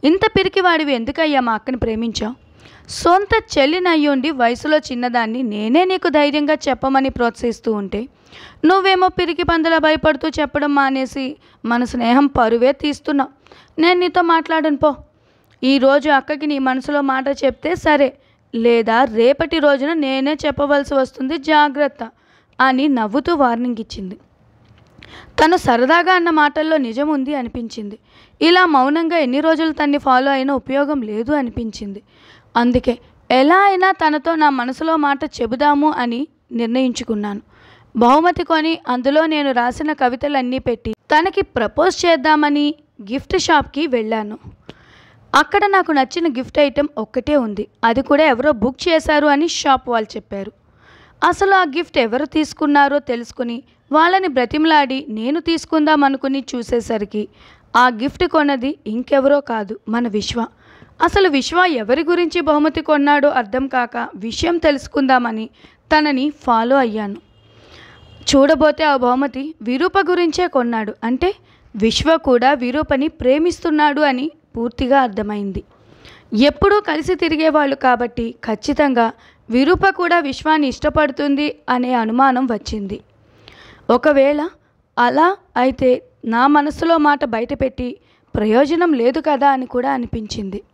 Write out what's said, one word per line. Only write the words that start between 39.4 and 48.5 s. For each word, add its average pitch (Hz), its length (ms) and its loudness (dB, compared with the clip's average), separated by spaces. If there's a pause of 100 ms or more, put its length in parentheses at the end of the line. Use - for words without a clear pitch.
రాసిన 247 420 -2
కవితలన్నీ 262 680 -2
పెట్టి 233 340 -6
తనకి 339 500 0
ప్రపోజ్ 294 640 -2
చేద్దామని 302 680 2 (280)
గిఫ్ట్ 262 360 -6
షాప్‌కి 311 480 0
వెళ్ళాను. 220 520 -4 (960)
అక్కడ 311 320 2
నాకు 370 260 2
నచ్చిన 302 360 -2
గిఫ్ట్ 254 300 -4
ఐటెం 285 300 2 (100)
ఒక్కటే 247 380 -4
ఉంది. 208 300 -2 (180)
అది 233 180 2
కూడా 294 220 2
ఎవరో 277 280 2